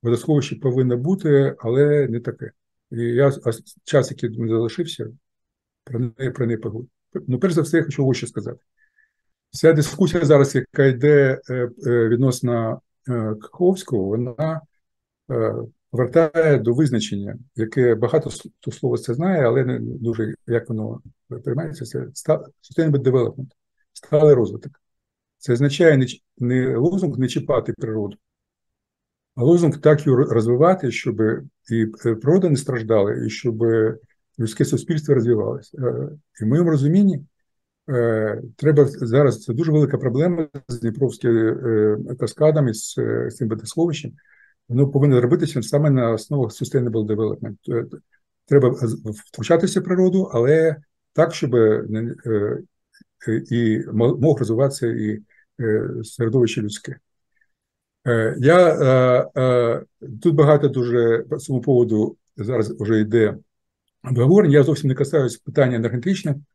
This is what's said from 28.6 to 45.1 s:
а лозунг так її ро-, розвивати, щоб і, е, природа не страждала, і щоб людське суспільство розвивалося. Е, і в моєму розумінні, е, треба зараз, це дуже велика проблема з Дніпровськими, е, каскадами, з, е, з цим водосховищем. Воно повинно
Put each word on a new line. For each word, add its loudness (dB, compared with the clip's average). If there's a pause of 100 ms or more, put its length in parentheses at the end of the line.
а -2
лозунг 2
так 4
її 4
ро-, 2
розвивати, 2
щоб -4 (500)
і, 0 (200)
е, 0
природа 2
не 2
страждала, 0
і -4
щоб -4 (760)
людське -2
суспільство -2
розвивалося. -2
Е, -6 (320)
і -6
в -2
моєму 2
розумінні, 2 (640)
е, -2 (140)
треба 4
зараз, 0
це -6
дуже -2
велика 2
проблема -2 (200)
з -10
Дніпровськими, 0 (600)
е, -8
каскадами, 0
з, -12
е, -2
з -18
цим -4
водосховищем. -4 (580)
Воно 2
повинно 4